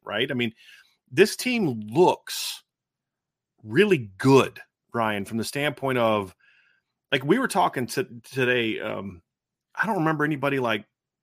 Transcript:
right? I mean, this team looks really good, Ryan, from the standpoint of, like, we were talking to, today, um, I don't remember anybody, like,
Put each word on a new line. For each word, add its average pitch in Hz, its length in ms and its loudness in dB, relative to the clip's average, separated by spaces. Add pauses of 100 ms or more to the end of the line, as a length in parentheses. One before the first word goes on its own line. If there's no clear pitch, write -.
right? 110 260 -4
I 139 40 -6
mean, 120 200 -4 (560)
this 175 240 2
team 196 460 -2 (120)
looks - 680 0 (1000)
really 131 540 2
good, - 420 6 (340)
Ryan, 107 300 0
from 110 140 -6
the 110 60 -2
standpoint 139 540 -2
of, 107 340 2 (800)
like, 135 140 -2
we 185 160 4
were 247 80 0
talking 170 400 0
to, - 180 -4 (160)
today, 123 560 -2
um, 101 420 -8 (540)
I 175 120 -4
don't 208 120 -2
remember 156 260 0
anybody, 139 360 -2
like, 110 240 -2 (380)